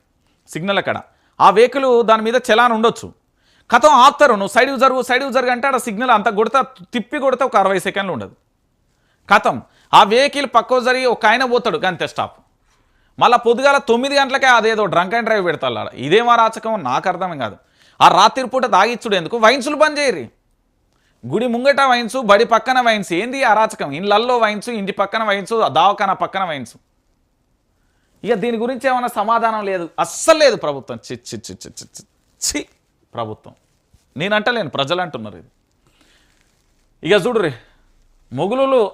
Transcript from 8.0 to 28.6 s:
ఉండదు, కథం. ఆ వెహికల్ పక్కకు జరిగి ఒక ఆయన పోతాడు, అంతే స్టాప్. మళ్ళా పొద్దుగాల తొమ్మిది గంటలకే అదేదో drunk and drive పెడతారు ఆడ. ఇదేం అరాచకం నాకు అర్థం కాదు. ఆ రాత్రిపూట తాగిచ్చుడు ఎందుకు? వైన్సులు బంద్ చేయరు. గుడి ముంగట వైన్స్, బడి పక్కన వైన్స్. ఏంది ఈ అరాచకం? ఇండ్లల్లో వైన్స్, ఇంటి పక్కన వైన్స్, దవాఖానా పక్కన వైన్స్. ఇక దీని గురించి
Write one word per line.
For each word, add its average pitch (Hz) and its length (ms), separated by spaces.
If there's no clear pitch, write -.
ఉండదు, 101 180
కథం. 190 280
ఆ 175 100
వెహికల్ 262 420
పక్కకు 240 240
జరిగి 254 260
ఒక 233 200
ఆయన 240 200
పోతాడు, 233 420
అంతే 170 200
స్టాప్. 107 300
మళ్ళా 214 180
పొద్దుగాల 262 400
తొమ్మిది 269 380
గంటలకే 269 320
అదేదో 220 380
drunk 175 260
and 233 120
drive 214 200
పెడతారు 143 300
ఆడ. 107 200
ఇదేం 185 360
అరాచకం 220 540
నాకు 127 260
అర్థం 175 280
కాదు. 117 200
ఆ 147 60
రాత్రిపూట 214 580
తాగిచ్చుడు 214 500
ఎందుకు? 170 220
వైన్సులు 247 380
బంద్ 294 240
చేయరు. 190 280
గుడి 208 200
ముంగట 254 340
వైన్స్, 247 420
బడి 214 220
పక్కన 240 360
వైన్స్. 214 320
ఏంది 240 260
ఈ 262 40
అరాచకం? 214 480
ఇండ్లల్లో 208 460
వైన్స్, 214 320
ఇంటి 202 220
పక్కన 208 320
వైన్స్, 202 300
దవాఖానా 190 460
పక్కన 185 300
వైన్స్. 143 300
ఇక 202 100
దీని 233 240
గురించి 247 320